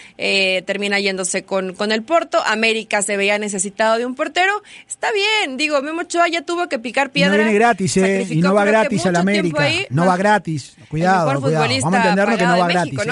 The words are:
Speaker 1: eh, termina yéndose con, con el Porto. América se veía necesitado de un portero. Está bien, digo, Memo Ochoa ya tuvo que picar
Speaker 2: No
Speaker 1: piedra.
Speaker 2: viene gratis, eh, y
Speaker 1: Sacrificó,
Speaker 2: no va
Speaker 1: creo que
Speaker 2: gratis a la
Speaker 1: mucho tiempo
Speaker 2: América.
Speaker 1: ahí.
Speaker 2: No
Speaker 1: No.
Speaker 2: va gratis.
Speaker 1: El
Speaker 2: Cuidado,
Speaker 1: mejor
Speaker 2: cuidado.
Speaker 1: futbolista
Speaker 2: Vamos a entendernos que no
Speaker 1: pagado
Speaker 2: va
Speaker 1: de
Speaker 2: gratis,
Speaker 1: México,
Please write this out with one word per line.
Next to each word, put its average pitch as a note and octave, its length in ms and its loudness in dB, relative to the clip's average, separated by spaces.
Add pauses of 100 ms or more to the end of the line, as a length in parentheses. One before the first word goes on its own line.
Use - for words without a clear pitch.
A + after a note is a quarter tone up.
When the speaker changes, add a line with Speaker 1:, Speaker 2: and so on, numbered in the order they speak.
(180)
Speaker 1:
eh, F#3+ 480 0
termina G3+ 340 -2
yéndose G3 440 -4
con, F#3 320 -4
con G#3 160 -4
el A3 100 0
Porto. E4 420 0
América A3 600 0
se G3+ 140 -2
veía G3+ 200 0
necesitado G#3 640 -2
de B3 80 -4
un B3+ 80 -8
portero. F4 480 -2 (260)
Está - 220 -6
bien, G4+ 460 -2
digo, D4+ 260 -2
Memo D#4+ 180 -6
Ochoa E4+ 260 0
ya E4 140 -2
tuvo F4 280 -4
que C#4+ 100 -4
picar B3+ 300 -2
Speaker 2:
No - 40 -16
Speaker 1:
piedra. G3 220 2
Speaker 2:
viene G#3 180 2
gratis, G3+ 440 2
eh, - 20 4
y F#3+ 40 4 (200)
Speaker 1:
Sacrificó, E3 240 0
Speaker 2:
no G3 80 2
va G#3 80 4
Speaker 1:
creo G#3 100 2
que A3 60 4
Speaker 2:
gratis A3 260 0
a F#3+ 60 2
la F3 100 2
Speaker 1:
mucho F#3+ 100 2
tiempo - 280 0
Speaker 2:
América. D#4 220 0
Speaker 1:
ahí. G4 100 -6
Speaker 2:
No D3+ 140 0
Speaker 1:
No. F#3 40 4
Speaker 2:
va F3+ 80 2
gratis. F#3+ 640 0
Speaker 1:
El - 60 -20
Speaker 2:
Cuidado, F3 400 2
Speaker 1:
mejor C#3 160 0
Speaker 2:
cuidado. D#3 220 2
Speaker 1:
futbolista - 200 0
Speaker 2:
Vamos F#3 140 2
a - 20 4
entendernos G#3 380 2
que - 60 2
no F3+ 40 2
Speaker 1:
pagado F3+ 140 4
Speaker 2:
va F3 40 2
Speaker 1:
de F3 60 0
Speaker 2:
gratis, F3 200 0
Speaker 1:
México, G3+ 180 -2